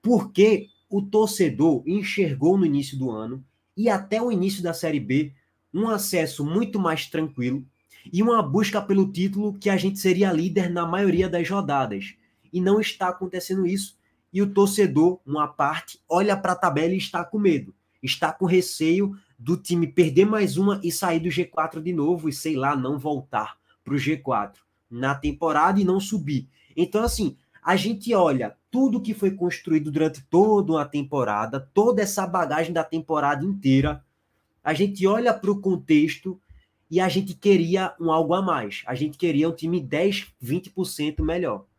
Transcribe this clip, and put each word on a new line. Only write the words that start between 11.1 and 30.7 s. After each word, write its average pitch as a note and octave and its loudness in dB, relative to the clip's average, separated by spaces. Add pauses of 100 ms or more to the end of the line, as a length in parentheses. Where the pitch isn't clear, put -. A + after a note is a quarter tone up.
das E3+ -2
rodadas. C#3 -4 (380)
E F3+ -2
não G3 4
está G3 -2
acontecendo F3+ -4
isso. G3 -4 (340)
E F#3+ 0
o G3+ 0
torcedor, F#3 4
uma D3 -2
parte, - -4
olha G3 2
pra F#3 -2
tabela E3 0
e F#3+ -2
está F3 -6
com G#3+ -6
medo. D3 2 (280)
Está D#3 -2
com F#3 -4
receio F3+ 2 (200)
do C#3 -2
time E3+ 0
perder E3 4
mais G#3 0
uma G3+ 2
e E3+ -2
sair E3+ 0
do E3 -2
G E3 -2
quatro D#3+ -6
de F3 -4
novo D#3+ 0
e, C#3+ -4
sei D#3 -4
lá, C#3 0
não C3+ -2
voltar C3 -6 (260)
pro C#3 -4
G C#3 -2
quatro G#2+ -4 (280)
na C3 -2
temporada D3+ 0
e G3 2
não F#3 2
subir. D3+ -4 (280)
Então, F3+ 0
assim, A3+ -2 (260)
a F3 2
gente A3+ -2
olha C#3 2 (160)
tudo B3 2
que G#3 -6
foi G3 0
construído E3 -2
durante D#3 -2
toda G3 4